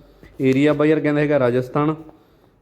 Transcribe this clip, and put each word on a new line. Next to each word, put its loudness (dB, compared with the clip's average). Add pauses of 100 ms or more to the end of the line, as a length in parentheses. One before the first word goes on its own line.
(400)
ਏਰੀਆ 2
ਬਾਈ 0
ਯਾਰ 2
ਕਹਿੰਦਾ -2
ਹੈਗਾ 0
ਰਾਜਸਥਾਨ। -2 (680)